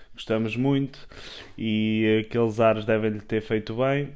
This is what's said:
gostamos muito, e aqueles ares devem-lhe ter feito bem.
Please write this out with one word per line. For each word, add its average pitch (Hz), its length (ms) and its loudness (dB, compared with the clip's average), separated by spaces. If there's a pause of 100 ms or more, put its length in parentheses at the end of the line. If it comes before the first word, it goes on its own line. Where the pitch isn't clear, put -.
(120)
gostamos 110 420 -2
muito, 139 540 0 (480)
e 110 720 2
aqueles 113 340 0
ares 110 240 4
devem-lhe 107 360 0
ter 110 200 -2
feito 110 340 -2
bem. 139 420 0